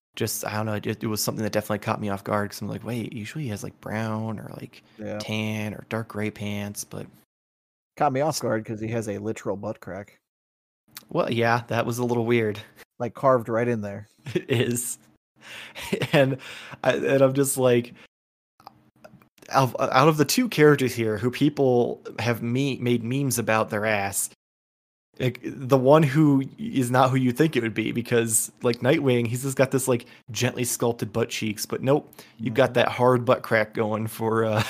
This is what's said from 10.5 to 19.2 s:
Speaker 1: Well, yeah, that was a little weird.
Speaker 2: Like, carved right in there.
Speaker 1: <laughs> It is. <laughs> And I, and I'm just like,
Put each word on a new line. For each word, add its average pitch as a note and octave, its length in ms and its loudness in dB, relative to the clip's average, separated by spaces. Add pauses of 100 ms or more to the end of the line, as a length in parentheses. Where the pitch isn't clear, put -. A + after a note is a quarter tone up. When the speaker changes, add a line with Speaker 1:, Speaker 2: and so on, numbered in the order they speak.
Speaker 1:
Well, - 240 0
yeah, A#2 360 2
that A2+ 180 0
was A#2 120 -4
a B2 60 -2
little A#2+ 220 0
weird. A2+ 320 2 (400)
Speaker 2:
Like, A#2 160 -6
carved C3 340 2
right A#2 200 0
in A#2 140 -2
there. G2+ 260 -10 (180)
Speaker 1:
<laughs> - 80 -12
It - 160 -4
is. A#2+ 520 -2
<laughs> - 60 -20 (1040)
And C3+ 240 4 (480)
I, C3 120 4
and C3+ 260 4
I'm C3 100 6
just C3+ 240 0
like, B2 380 2 (1600)